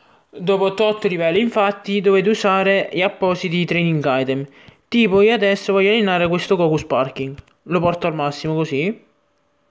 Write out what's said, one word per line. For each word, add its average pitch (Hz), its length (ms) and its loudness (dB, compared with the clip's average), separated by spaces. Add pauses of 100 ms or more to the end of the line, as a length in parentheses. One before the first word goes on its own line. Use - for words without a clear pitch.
(300)
dopo 190 440 0
tot 214 300 0
livelli, 175 380 0
infatti 202 580 -2
dovete 196 300 4
usare 196 640 2
gli 165 80 -2
appositi 180 640 -2
training 165 420 0
item. 131 380 0 (420)
Tipo 208 320 2
io 214 140 4
adesso 196 400 0
voglio 196 160 2
allenare 190 400 2
questo 180 260 0
Goku 160 220 2
Sparking, 135 580 -4 (280)
lo 170 180 -2
porto 175 260 0
al 156 80 -4
massimo 151 400 -4
così. 160 480 -4 (680)